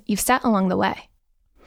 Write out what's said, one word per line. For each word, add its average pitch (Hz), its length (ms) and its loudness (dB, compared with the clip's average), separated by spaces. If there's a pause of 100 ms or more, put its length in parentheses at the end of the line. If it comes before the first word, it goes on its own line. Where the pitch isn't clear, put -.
you've 208 140 -2
set 254 240 0
along 196 240 2
the 185 80 0
way. 196 320 -4 (580)